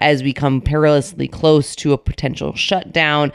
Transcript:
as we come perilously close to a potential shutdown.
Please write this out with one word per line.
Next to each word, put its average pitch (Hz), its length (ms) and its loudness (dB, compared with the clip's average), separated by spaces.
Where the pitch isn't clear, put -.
as 143 220 2
we 135 100 -2
come 135 280 0
perilously 147 680 0
close 156 480 2
to 143 160 -2
a 135 60 2
potential - 560 -6
shutdown. 151 800 0